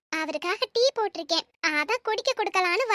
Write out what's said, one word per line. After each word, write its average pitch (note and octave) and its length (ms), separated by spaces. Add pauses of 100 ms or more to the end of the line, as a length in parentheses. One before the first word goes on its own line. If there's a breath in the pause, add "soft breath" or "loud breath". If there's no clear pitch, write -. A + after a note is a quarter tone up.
(140)
அவருக்காக D#4+ 600
டீ A#4 100 (120)
போட்டிருக்கேன், E4 520 (200)
அதான் D4+ 400
குடிக்க A4 260
கொடுக்கலான்னு F4+ 600